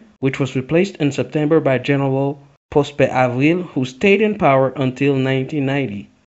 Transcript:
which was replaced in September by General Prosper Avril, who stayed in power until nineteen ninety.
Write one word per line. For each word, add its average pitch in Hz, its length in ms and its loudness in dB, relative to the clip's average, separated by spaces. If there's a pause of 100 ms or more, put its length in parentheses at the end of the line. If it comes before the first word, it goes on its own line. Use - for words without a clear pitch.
(200)
which 135 180 -2
was 135 160 -4
replaced 165 420 0
in 143 140 0
September 151 500 0
by 135 180 0
General 139 640 -2 (300)
Prosper 143 340 2
Avril, 131 580 0
who 147 220 -4
stayed 202 380 2
in 208 160 0
power 135 380 2
until 139 380 0
nineteen 131 520 -2
ninety. 135 440 -6 (200)